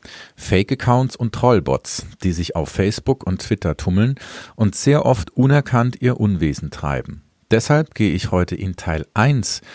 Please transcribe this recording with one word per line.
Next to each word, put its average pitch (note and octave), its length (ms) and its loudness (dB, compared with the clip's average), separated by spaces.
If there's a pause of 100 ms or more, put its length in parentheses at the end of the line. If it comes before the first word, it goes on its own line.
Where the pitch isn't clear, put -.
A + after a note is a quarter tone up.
(360)
Fake-Accounts B2 800 0
und A#2 180 -4
Trollbots, F#2+ 720 0 (180)
die F2+ 100 2
sich F2 220 -4
auf D#2 140 -2
Facebook - 560 -2
und F#2 160 -2
Twitter - 360 -2
tummeln G#2+ 380 2 (400)
und G#2+ 200 0
sehr D3 300 2
oft - 260 0
unerkannt B2+ 720 2
ihr B2 180 0
Unwesen D#2+ 500 0
treiben. - 540 -6 (260)
Deshalb D3 460 2
gehe G2+ 180 2
ich - 180 -2
heute F2+ 240 0
in F#2+ 200 -6
Teil D#2 380 -4
eins B2 480 0 (140)